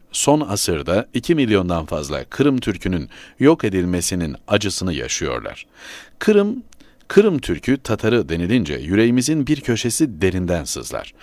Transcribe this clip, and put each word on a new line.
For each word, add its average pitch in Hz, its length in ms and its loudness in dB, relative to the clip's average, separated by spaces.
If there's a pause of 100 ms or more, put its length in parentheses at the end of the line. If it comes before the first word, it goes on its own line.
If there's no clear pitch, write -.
(120)
son 151 280 2
asırda 98 760 -2
iki 127 200 0
milyondan 92 520 2
fazla 73 380 -6
Kırım 135 340 0
Türk'ünün 90 500 -4 (300)
yok 151 260 4
edilmesinin 90 720 0 (120)
acısını 98 440 -2
yaşıyorlar. 62 760 -6 (520)
Kırım, 208 440 2 (460)
Kırım 202 300 6
Türk'ü 107 380 -2
Tatarı 110 520 0
denilince 85 460 0
yüreğimizin 120 720 2
bir 147 140 0
köşesi 117 600 -2
derinden 90 420 0
sızlar. - 580 -8